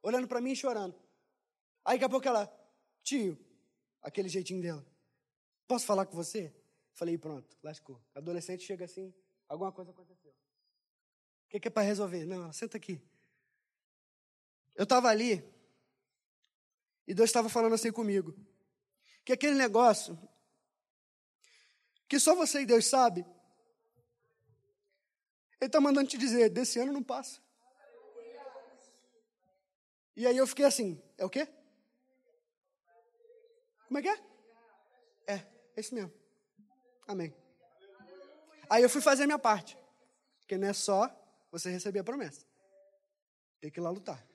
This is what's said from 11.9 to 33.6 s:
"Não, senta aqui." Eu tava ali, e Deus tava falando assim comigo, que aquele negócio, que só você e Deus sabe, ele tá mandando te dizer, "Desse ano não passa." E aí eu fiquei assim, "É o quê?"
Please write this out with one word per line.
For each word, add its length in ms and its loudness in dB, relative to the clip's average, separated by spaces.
"Não, 280 -10
senta 240 -10
aqui." 240 -12
Eu 100 -2
tava 240 4
ali, 340 0
e 60 -8
Deus 180 4
tava 180 2
falando 240 2
assim 180 0
comigo, 440 -2
que 80 2
aquele 220 2
negócio, 600 4
que 120 2
só 160 6
você 260 0
e 60 -4
Deus 180 6
sabe, 400 2
ele 120 -4
tá 100 6
mandando 260 4
te 120 -6
dizer, 300 6
"Desse 300 -2
ano 140 -2
não 100 -4
passa." 380 -10
E 120 2
aí 100 4
eu 80 6
fiquei 200 2
assim, 360 2
"É 80 -4
o 40 -2
quê?" 180 -2